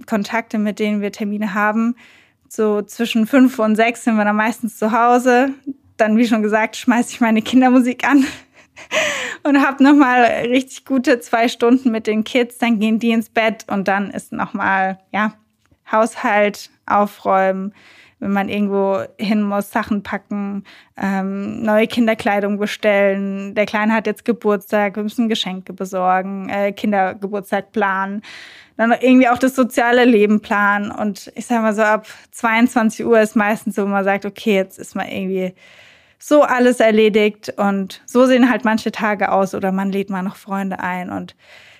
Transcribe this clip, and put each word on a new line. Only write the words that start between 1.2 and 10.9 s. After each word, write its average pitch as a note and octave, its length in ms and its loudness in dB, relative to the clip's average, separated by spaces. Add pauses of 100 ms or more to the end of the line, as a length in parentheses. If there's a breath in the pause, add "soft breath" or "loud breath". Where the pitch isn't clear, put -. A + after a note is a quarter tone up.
haben. G#3+ 440 0 (500 soft breath)
So G#3 360 -2
zwischen A3+ 440 -2
fünf B3+ 320 4
und G#3+ 160 2
sechs A3+ 300 0
sind A3+ 100 0
wir G#3 100 2
dann G#3 120 0
meistens G#3+ 420 -4
zu G#3+ 140 -2
Hause. B3 600 2 (420)
Dann, G#3+ 200 2
wie A#3 120 2
schon A3 120 0
gesagt, G#3+ 360 -2
schmeiß A#3+ 340 0
ich - 100 -6
meine A3 220 2
Kindermusik B3+ 640 2
an C4+ 180 2 (600 loud breath)
<laughs> C#5+ 580 -6
und C#4 180 2
hab C4+ 200 0
noch C#4 140 8
mal B3 280 6
richtig B3 640 0
gute B3 340 0